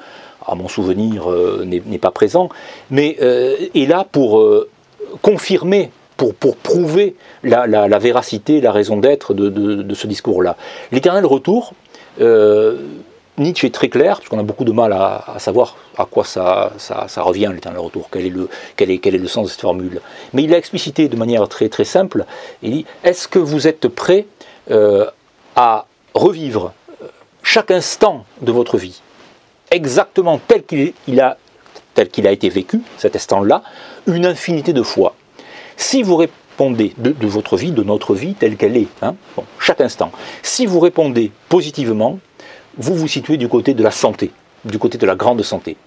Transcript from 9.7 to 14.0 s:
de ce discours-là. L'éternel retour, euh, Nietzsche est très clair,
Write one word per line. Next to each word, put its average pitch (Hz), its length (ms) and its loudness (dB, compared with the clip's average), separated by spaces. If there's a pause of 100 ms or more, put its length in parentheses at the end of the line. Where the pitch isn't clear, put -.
de 101 120 -6
ce 104 140 -10
discours-là. 90 480 -2 (380)
L'éternel 180 320 2
retour, 170 480 0 (480)
euh, 110 560 4 (600)
Nietzsche 151 300 0
est - 60 0
très - 160 -2
clair, 135 280 2